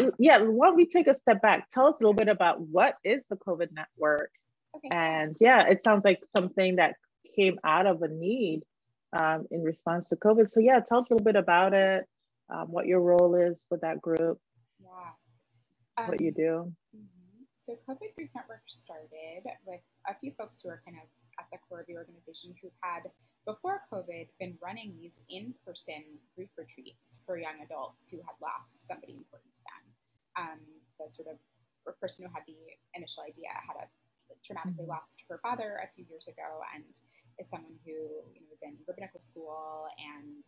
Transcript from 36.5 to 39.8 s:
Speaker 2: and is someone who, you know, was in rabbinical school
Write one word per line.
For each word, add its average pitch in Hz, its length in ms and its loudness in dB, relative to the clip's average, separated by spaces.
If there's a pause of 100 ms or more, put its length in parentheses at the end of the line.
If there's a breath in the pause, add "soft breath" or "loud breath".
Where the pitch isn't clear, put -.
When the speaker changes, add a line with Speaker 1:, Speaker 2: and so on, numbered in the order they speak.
Speaker 2:
and 151 100 -20 (540)
is 185 100 -18
someone 160 360 -20
who, 160 60 -20 (420)
you - 80 -20
know, 156 80 -20
was - 140 -20
in 151 140 -20 (100)
rabbinical 185 320 -18
school 156 680 -16 (100)